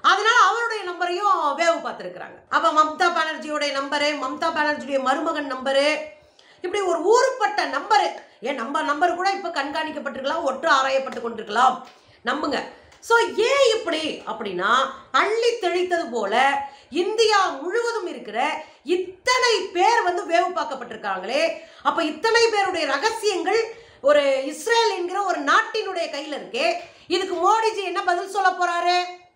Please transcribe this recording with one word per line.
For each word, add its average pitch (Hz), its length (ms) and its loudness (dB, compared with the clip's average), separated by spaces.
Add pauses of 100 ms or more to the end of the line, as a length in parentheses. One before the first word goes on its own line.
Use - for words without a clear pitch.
அதனால 415 360 4
அவருடைய 440 440 2
நம்பரையும் 349 760 0
வேவு 330 280 0
பார்த்திருக்கிறாங்க. 180 520 -12 (100)
அப்ப 311 220 2
மம்தா 311 400 2
பானர்ஜியோட 311 640 -4
நம்பரு, 285 460 -2
மம்தா 285 320 -4
பானர்ஜியுடைய 294 520 -2
மருமகன் 294 520 -2
நம்பரு, 277 420 2 (680)
இப்படி 392 220 -4
ஒரு 339 180 0
ஊருப்பட்ட 403 640 2
நம்பரு. 370 500 0 (260)
ஏன் 262 140 -4
நம்ம 277 280 -4
நம்பர் 302 320 0
கூட 359 160 0
இப்ப 370 180 -4
கண்காணிக்கப்பட்டிருக்கலாம், 302 960 -4
ஒற்று 269 220 -2
ஆராயப்பட்டு 269 540 2
கொண்டிருக்கலாம், 226 680 0 (380)
நம்புங்க. 285 400 -4 (360)
So, 466 180 4 (180)
ஏன் 494 420 4
இப்படி 311 480 -4
அப்படின்னா, 202 480 -2 (380)
அள்ளி 427 480 2
தெளித்தது 359 500 0
போல 240 540 0 (260)
இந்தியா 403 580 2
முழுவதும் 392 580 -4
இருக்கிற 277 580 -4 (200)
இத்தனை 440 760 0
பேர் 415 420 2
வந்து 359 240 -2
வேவு 349 280 2
பார்க்கப்பட்டிருக்காங்களே, 240 1080 -4 (220)
அப்ப 311 220 0
இத்தனை 453 460 2
பேருடைய 381 360 0
ரகசியங்கள் 392 880 0 (280)
ஒரு 277 420 4
இஸ்ரேல் 440 520 2
என்கிற 349 260 -4
ஒரு 349 180 -2
நாட்டினுடைய 370 680 0
கையில 294 280 -8
இருக்கே, 233 360 -2 (360)
இதுக்கு 359 260 -2
மோடிஜி 415 480 2
என்ன 370 220 -4
பதில் 359 260 0
சொல்ல 392 200 2
போறாரு? 359 840 0